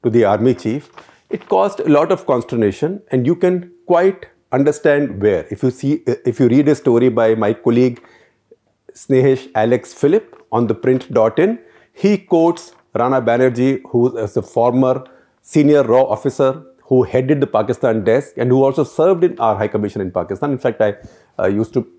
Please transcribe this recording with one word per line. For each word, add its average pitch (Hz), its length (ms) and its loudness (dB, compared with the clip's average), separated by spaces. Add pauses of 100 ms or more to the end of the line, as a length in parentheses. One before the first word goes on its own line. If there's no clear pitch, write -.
to 123 60 -2
the 113 160 2
army 107 300 2
chief, 120 340 -8 (400)
it - 200 -10
caused 196 320 -2
a - 80 -4
lot 151 220 2
of 185 160 -2
consternation, 123 840 -2
and 127 160 -2
you 170 100 0
can 180 340 -2 (160)
quite 185 400 0 (260)
understand 143 680 0
where. 98 300 0
If 101 120 -8
you 131 80 2
see, 139 360 -4
if - 340 -4
you 123 80 4
read 135 200 2
a 151 60 4
story 123 360 2
by 113 240 2
my 107 180 0
colleague 120 500 0 (920)
Snehesh 131 600 0
Alex 117 380 0
Philip - 600 -2
on 117 160 0
the 107 60 0
print 131 380 -2
dot 113 260 0
in, 214 200 0 (340)
he 202 240 0
quotes 170 560 -2 (220)
Rana 127 260 0
Banerjee, 127 680 0
who 120 280 0
is 107 220 -6
a 110 40 -4
former 127 640 0 (380)
senior 147 400 2
raw 123 200 4
officer 135 600 -2 (180)
who 127 220 2
headed 131 360 0
the 139 60 0
Pakistan 110 580 -2
desk 123 320 -2
and 123 140 -2
who 131 120 4
also 135 200 0
served 170 420 0
in - 140 -2
our 110 180 0
High 107 120 -2
Commission 104 320 -6
in 95 100 -6
Pakistan. 95 400 -6
In 131 80 -4
fact, 120 220 -4
I, 107 160 0 (420)
uh, 92 80 -2
used 104 280 -2
to 123 120 -2 (120)